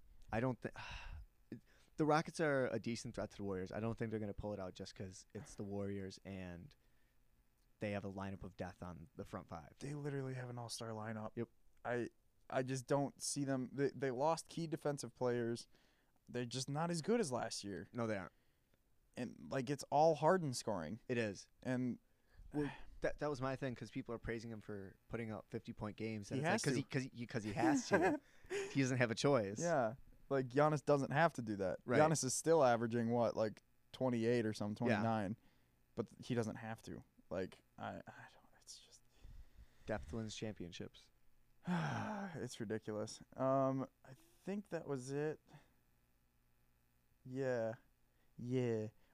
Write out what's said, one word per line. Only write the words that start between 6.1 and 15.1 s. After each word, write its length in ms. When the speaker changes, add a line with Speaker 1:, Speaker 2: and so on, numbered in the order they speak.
Speaker 1:
and 440
they 100
have 140
a 40
lineup 340
of 140
death 240
on 140
the 80
front 220
five. 200
Speaker 2:
They 140
literally 420
have 140
an 80
all-star 320
lineup. 460
Speaker 1:
Yep. 120
Speaker 2:
I, 220
I 140
just 240
don't 340
see 220
them. 300
They, 220
they 140
lost 400
key 180
defensive 480